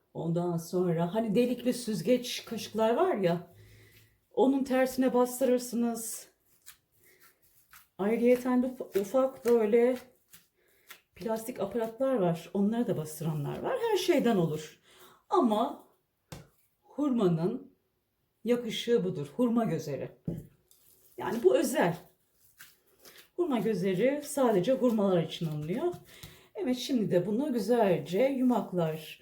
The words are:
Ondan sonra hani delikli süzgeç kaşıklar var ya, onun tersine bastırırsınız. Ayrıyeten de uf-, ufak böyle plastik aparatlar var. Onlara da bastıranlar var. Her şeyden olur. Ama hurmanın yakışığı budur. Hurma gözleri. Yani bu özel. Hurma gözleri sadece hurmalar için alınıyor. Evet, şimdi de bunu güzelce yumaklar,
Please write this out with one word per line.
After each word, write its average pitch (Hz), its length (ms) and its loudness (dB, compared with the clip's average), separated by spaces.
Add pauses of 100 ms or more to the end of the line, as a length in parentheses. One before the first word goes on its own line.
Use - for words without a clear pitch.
(140)
Ondan 170 420 -2
sonra 175 580 -2
hani 220 200 0
delikli 247 380 2
süzgeç 214 720 -2
kaşıklar 220 500 -2
var 339 200 2
ya, 170 360 0 (840)
onun 262 300 2
tersine 254 500 0
bastırırsınız. 247 1120 -2 (1700)
Ayrıyeten 240 640 2
de 262 40 0
uf-, - 340 -4
ufak 262 440 0
böyle 233 520 4 (1160)
plastik 220 460 -6
aparatlar 233 540 -2
var. 175 400 0
Onlara 214 320 0
da 165 100 -2
bastıranlar 151 600 -6
var. 494 200 -4 (120)
Her 415 60 2
şeyden 233 400 2
olur. 151 440 -2 (480)
Ama 254 600 2 (920)
hurmanın 220 880 0 (720)
yakışığı 226 600 0
budur. 147 320 -6
Hurma 233 280 2
gözleri. 143 460 -4 (1080)
Yani 233 240 -4
bu 381 140 6
özel. 247 400 2 (1400)
Hurma 302 220 0
gözleri 202 680 0
sadece 226 480 2
hurmalar 202 500 2
için - 240 -6
alınıyor. 170 460 -4 (680)
Evet, 254 140 0
şimdi 226 340 -2
de 180 160 2
bunu 247 260 -2
güzelce 196 680 2
yumaklar, 208 1000 -2